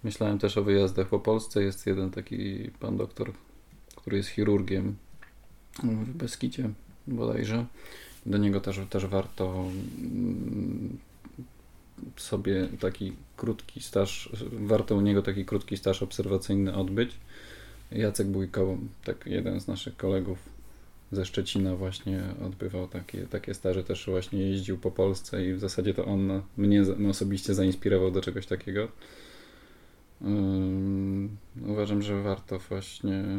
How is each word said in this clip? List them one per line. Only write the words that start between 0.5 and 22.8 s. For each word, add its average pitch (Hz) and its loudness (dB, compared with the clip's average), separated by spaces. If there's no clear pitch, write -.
o 101 4
wyjazdach 98 6
po 101 4
Polsce. 110 2
Jest 98 -2
jeden 95 2
taki 101 -6
pan 101 -2
doktor, - -4
który - -2
jest 98 0
chirurgiem 98 2
w 113 0
Beskidzie 127 -2
bodajże. 117 0
Do 101 2
niego 101 4
też, 95 -4
też 98 0
warto, 95 0
mm, 95 -2
sobie 98 0
taki 95 -2
krótki - -4
staż, - 0
warto 107 2
u 101 6
niego 101 6
taki 98 0
krótki 98 -2
staż 98 2
obserwacyjny 98 0
odbyć. 98 0
Jacek 107 0
Bójko, 95 2
tak - -6
jeden 95 -2
z 95 -8
naszych - -6
kolegów 95 0
ze 98 0
Szczecina 95 0
właśnie 92 -4
odbywał 95 -4